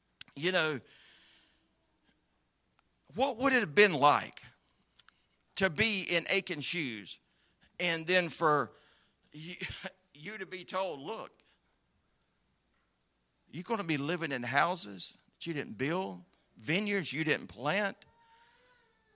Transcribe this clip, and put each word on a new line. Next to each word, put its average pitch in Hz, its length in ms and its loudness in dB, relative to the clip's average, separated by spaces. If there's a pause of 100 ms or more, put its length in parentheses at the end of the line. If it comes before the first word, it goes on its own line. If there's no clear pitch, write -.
(360)
you 165 160 -2
know, 156 280 0 (2250)
what 240 220 0
would 262 160 4
it 247 60 8
have 156 160 0
been 202 180 10
like 123 500 4 (1120)
to 190 140 4
be 202 340 2
in 170 240 0
Achan's 175 380 -2
shoes 117 540 -4 (600)
and 165 280 -2
then 180 220 4
for 151 420 2 (640)
you, 156 220 -14 (300)
<laughs> - 280 -14
you 180 240 -14
to 190 80 -10
be 180 180 -12
told, 185 360 -4
"Look, 170 320 -10 (2250)
you're 180 120 -10
gonna 208 200 -2
be 160 140 0
living 151 340 -4
in 123 120 -4
houses 131 760 0 (160)
that - 120 -8
you 165 80 -4
didn't 117 240 -6
build, 180 460 -4 (340)
vineyards 180 560 0
you 151 100 -2
didn't 135 240 0
plant, 185 580 -4 (1120)